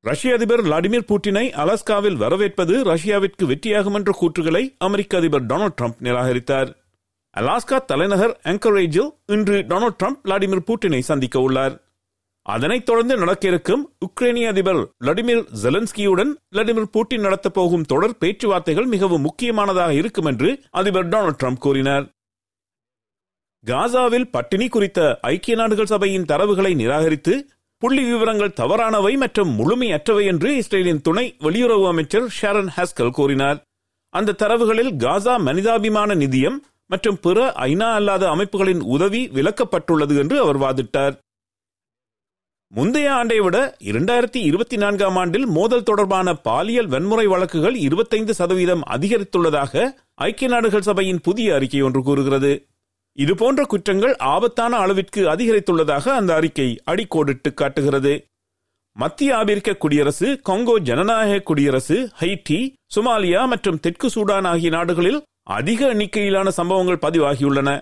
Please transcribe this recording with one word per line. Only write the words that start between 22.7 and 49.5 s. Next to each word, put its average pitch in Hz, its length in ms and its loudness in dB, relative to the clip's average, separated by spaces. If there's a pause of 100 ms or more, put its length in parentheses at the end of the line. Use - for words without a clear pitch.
காசாவில் 240 640 0
பட்டினி 214 380 -2
குறித்த 185 520 0
ஐக்கிய 185 360 -2
நாடுகள் 220 300 0
சபையின் 196 380 0
தரவுகளை 185 500 2
நிராகரித்து, 156 640 0 (460)
புள்ளி 262 220 2
விவரங்கள் 220 480 0
தவறானவை 214 640 0
மற்றும் 214 340 0
முழுமையற்றவை 202 720 0
என்று 196 320 0
இஸ்ரேலின் 185 440 0
துணை 208 400 -2
வெளியுறவு 196 480 2
அமைச்சர் 165 400 -2 (140)
ஷாரன் 202 340 -2
ஹாஸ்கல் 131 340 -2
கூறினார். 139 480 0 (520)
அந்த 202 280 -2
தரவுகளில் 226 580 2
காசா 190 420 0
மனிதாபிமான 208 760 0
நிதியம் 143 420 0 (300)
மற்றும் 196 340 -2
பிற 214 360 2
ஐநா 170 360 -2
அல்லாத 202 360 0
அமைப்புகளின் 190 520 0
உதவி 190 480 0
விலக்கப்பட்டுள்ளது 151 880 0
என்று 170 220 0
அவர் 147 180 2
வாதிட்டார். 135 600 -2 (1500)
முந்தைய 254 400 0
ஆண்டை 233 280 0
விட 202 440 0
இரண்டாயிரத்தி 220 520 0
இருபத்தி 208 400 0
நான்காம் 202 400 0
ஆண்டில் 185 300 0
மோதல் 226 360 2
தொடர்பான 190 520 0
பாலியல் 196 520 -2
வன்முறை 196 400 0
வழக்குகள் 185 480 2
இருபத்தைந்து 220 600 0
சதவீதம் 180 560 0
அதிகரித்துள்ளதாக 170 1000 0 (240)